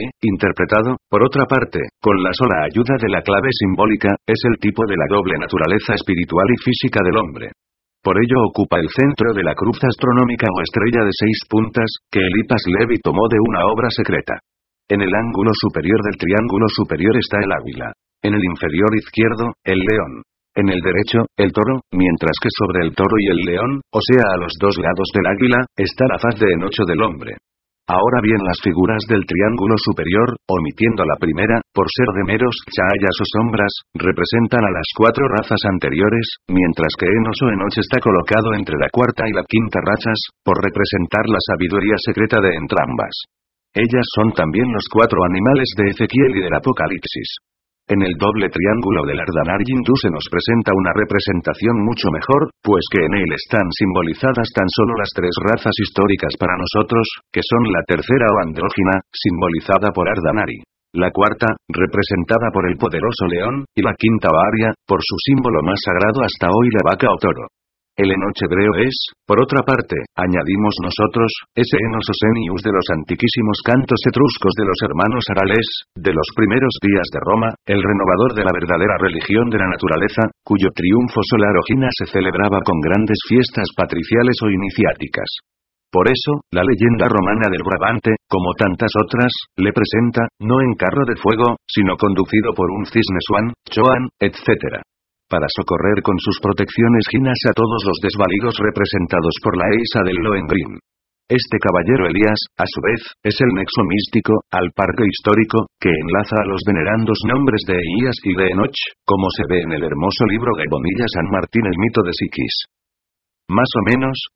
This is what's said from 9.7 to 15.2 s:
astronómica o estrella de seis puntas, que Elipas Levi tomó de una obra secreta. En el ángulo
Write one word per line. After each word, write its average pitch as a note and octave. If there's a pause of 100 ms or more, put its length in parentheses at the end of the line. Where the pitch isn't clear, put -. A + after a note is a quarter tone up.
astronómica B2
o F#2
estrella A2+
de G2
seis G#2+ (100)
puntas, A2 (240)
que -
Elipas G#2
Levi G#2+
tomó F#2
de A2
una G#2+ (100)
obra G#2+
secreta. D#2+ (480)
En G2+
el F#2+
ángulo A2